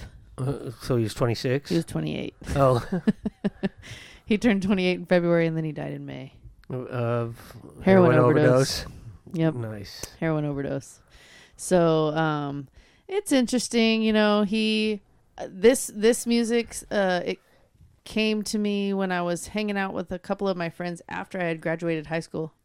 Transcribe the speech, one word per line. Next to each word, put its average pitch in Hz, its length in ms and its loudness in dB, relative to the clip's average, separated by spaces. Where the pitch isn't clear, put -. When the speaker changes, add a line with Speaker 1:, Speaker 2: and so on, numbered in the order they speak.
Speaker 1:
Uh, 131 340 -6
so 131 140 -2
he 117 80 2
was 107 100 -4
twenty-six? 127 560 -2
Speaker 2:
He 175 60 0
was 165 100 0
twenty-eight. 151 480 -6
Speaker 1:
Oh. 131 340 4
Speaker 2:
<laughs> 180 120 -4
He 214 120 0
turned 196 260 2
twenty-eight 185 360 0
in 175 60 -12
February, 170 420 4
and 160 80 -2
then 160 80 -2
he 156 80 -4
died 143 220 -8
in 143 120 -12
May. 135 280 -14
Speaker 1:
Of 120 680 -4
Speaker 2:
Heroin 185 280 8
Speaker 1:
heroin 160 60 6
Speaker 2:
overdose. 147 680 6
Speaker 1:
overdose? - 0 -
Speaker 2:
Yep. 160 220 2
Speaker 1:
Nice. 107 500 -10
Speaker 2:
Heroin 156 260 -2
overdose. 139 540 -6
So, 160 580 2
um, 147 520 -2
it's 392 240 -4
interesting, 226 720 2
you 220 100 2
know, 208 320 4
he, 214 580 0
uh, - 120 -10
this, 226 440 4
this 220 320 2
music, 233 500 0
uh, 185 340 0
it 190 160 -6
came 214 400 -2
to - 140 -4
me 202 360 -2
when 190 180 -2
I 175 100 -2
was 175 260 -4
hanging 208 300 -4
out 196 160 -4
with 180 180 -8
a 180 80 -6
couple 196 300 -4
of 180 80 -2
my 170 120 -4
friends 175 380 -8
after 185 320 -8
I 175 60 -2
had 165 160 -4
graduated 165 460 -4
high 165 120 -4
school. 156 320 -8